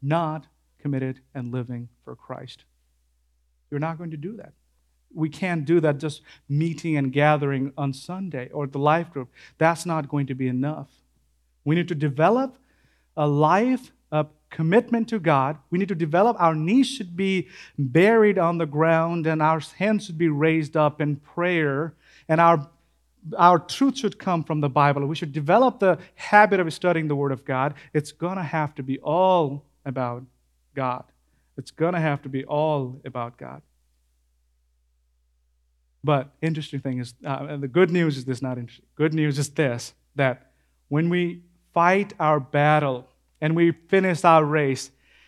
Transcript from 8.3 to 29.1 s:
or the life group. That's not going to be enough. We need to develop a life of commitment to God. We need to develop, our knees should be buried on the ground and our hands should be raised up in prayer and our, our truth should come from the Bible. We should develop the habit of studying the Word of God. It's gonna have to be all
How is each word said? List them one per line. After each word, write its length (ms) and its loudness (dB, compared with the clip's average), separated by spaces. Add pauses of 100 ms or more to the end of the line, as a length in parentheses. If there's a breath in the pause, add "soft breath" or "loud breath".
or 140 -6
the 100 -10
life 340 0
group. 180 -10 (280 loud breath)
That's 300 0
not 200 -4
going 200 -2
to 80 -8
be 120 -4
enough. 420 -4 (760)
We 80 2
need 140 0
to 80 -6
develop 600 0 (600)
a 100 0
life 640 2 (200)
of 180 -2 (200)
commitment 600 0
to 100 -4
God. 380 2 (120)
We 80 -2
need 120 -2
to 60 -4
develop, 440 2
our 160 4
knees 320 2
should 280 -12
be 340 -2 (280 loud breath)
buried 600 4
on 180 0
the 80 -2
ground 600 0
and 140 0
our 180 2 (180)
hands 280 0
should 120 -12
be 120 2
raised 480 0
up 240 2
in 160 -2
prayer 760 -2 (340 soft breath)
and 140 2
our, 280 4 (680)
our 220 8
truth 380 -2
should 200 -4
come 260 -2
from 180 -4
the 80 0
Bible. 360 4
We 100 -4
should 180 -8
develop 460 2
the 200 2 (160 loud breath)
habit 440 6
of 140 -2
studying 340 0
the 80 -2
Word 160 -2
of 140 -8
God. 300 -2 (180 loud breath)
It's 180 -2
gonna 320 -8
have 320 -4
to 80 -10
be 160 -6
all 680 0 (200)